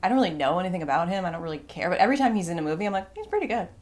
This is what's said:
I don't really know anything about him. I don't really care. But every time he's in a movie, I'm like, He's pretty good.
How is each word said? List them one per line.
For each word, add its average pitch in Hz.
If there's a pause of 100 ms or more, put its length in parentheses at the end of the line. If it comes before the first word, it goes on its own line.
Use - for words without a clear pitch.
I 185
don't 233
really 233
know 151
anything 185
about 156
him. 190
I 175
don't 165
really 160
care. -
But 180
every 240
time 254
he's 185
in 170
a 160
movie, 156
I'm 202
like, 196
He's 427
pretty 403
good. 220 (140)